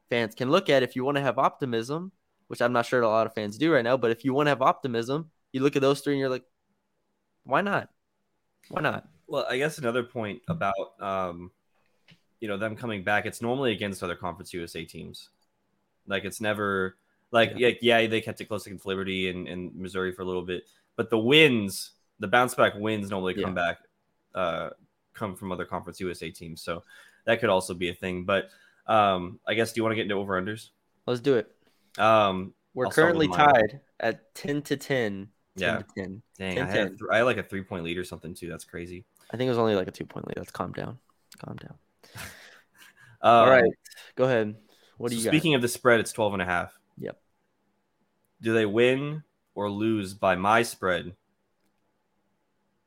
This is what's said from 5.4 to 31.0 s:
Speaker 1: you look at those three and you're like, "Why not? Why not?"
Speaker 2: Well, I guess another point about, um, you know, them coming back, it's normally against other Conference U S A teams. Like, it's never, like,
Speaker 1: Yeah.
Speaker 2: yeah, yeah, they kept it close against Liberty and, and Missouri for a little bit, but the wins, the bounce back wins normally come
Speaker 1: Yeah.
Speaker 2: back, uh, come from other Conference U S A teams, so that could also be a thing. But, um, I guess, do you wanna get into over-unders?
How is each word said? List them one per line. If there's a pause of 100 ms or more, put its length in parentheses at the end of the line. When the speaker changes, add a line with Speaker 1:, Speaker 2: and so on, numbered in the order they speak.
Speaker 1:
you
look
at
those
three
and
you're
like, (1000)
"Why
not? (800)
Why
not?" (200)
Speaker 2:
Well,
I
guess
another
point
about,
um, (920)
you
know,
them
coming
back,
it's
normally
against
other
Conference
U
S
A
teams. (800)
Like,
it's
never, (340)
like,
Speaker 1:
Yeah. (100)
Speaker 2:
yeah,
yeah,
they
kept
it
close
against
Liberty
and,
and
Missouri
for
a
little
bit, (320)
but
the
wins, (260)
the
bounce
back
wins
normally
come
Speaker 1:
Yeah. (120)
Speaker 2:
back, (560)
uh, (440)
come
from
other
Conference
U
S
A
teams,
so (440)
that
could
also
be
a
thing.
But, (360)
um,
I
guess,
do
you
wanna
get
into
over-unders? (360)